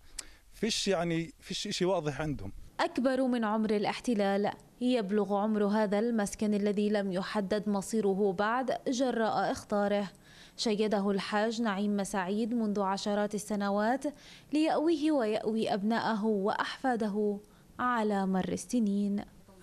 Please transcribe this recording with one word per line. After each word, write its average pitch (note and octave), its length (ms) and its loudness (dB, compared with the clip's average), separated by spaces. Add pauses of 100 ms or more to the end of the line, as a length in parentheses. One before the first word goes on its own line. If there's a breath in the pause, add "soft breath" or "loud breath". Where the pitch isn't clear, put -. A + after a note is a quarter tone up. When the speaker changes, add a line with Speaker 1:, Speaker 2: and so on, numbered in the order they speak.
(540 loud breath)
Speaker 1:
فيش، - 340 -2
يعني، E3+ 520 0
فيش - 280 -8
إشي F#3+ 180 0
واضح D#3 360 0
عندهم. B2+ 300 -4 (280)
Speaker 2:
أكبر C4 480 2
من A#3+ 160 0
عمر G#3+ 260 0
الاحتلال، G3+ 840 0 (300)
يبلغ G#3 540 0
عمر G#3 300 2
هذا G#3 340 2
المسكن G#3+ 540 0
الذي G#3 360 2
لم G3+ 220 0
يحدد G3 580 -2
مصيره G3+ 680 0
بعد A#3 380 0 (100)
جراء A#3 640 0
إخطاره. G3+ 600 0 (460 loud breath)
شيده G#3 540 2
الحاج G#3+ 500 0
نعيم G#3 360 0
مساعيد G3+ 560 -2
منذ G#3 280 0
عشرات G#3 540 0
السنوات، G#3 680 0 (480 loud breath)
ليأويه D#4 580 2
ويأوي A3 600 0
أبناءه G#3+ 520 0
وأحفاده G#3 1120 0 (400 loud breath)
على G#3+ 460 0
مر F#3 240 0
السنين. G3+ 760 0 (400)